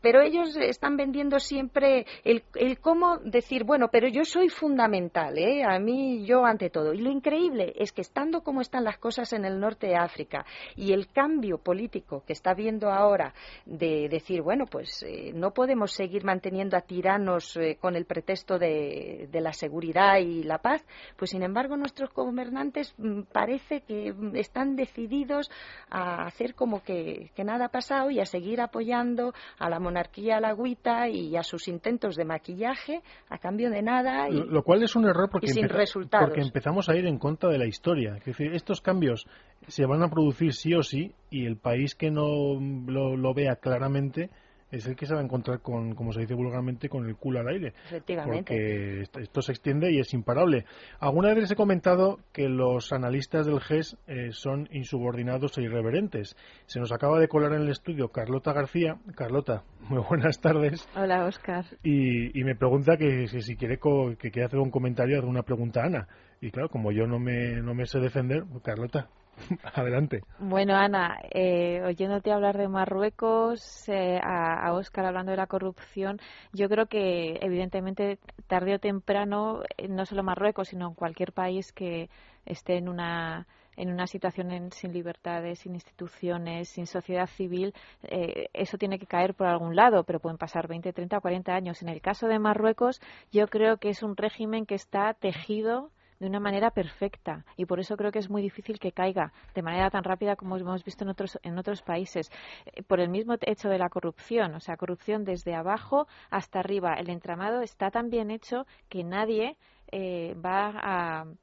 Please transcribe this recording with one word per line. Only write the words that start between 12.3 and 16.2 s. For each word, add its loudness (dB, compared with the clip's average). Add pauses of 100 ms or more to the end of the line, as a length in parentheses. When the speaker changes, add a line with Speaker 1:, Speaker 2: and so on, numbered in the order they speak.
Speaker 1:
está 0
habiendo 0
ahora 4 (320)
de 0
decir, -2
"Bueno, 2
pues, -8
eh, -10
no -2
podemos 2
seguir -4